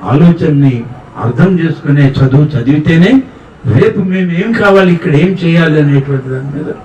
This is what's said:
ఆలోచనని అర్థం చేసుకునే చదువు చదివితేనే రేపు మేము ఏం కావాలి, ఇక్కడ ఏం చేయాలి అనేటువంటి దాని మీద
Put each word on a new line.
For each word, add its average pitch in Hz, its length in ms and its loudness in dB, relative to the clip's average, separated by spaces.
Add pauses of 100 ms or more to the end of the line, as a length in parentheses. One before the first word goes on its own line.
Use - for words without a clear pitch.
(120)
ఆలోచనని 147 640 2 (500)
అర్థం 143 260 0 (100)
చేసుకునే 143 440 0 (140)
చదువు 139 340 2
చదివితేనే 151 580 2 (640)
రేపు 202 220 0 (140)
మేము 185 180 -2 (120)
ఏం 226 80 -4 (100)
కావాలి, 196 380 2
ఇక్కడ 143 240 -2
ఏం 190 100 0 (100)
చేయాలి 165 420 2
అనేటువంటి 135 500 -2
దాని 139 220 -8
మీద - 120 -8 (160)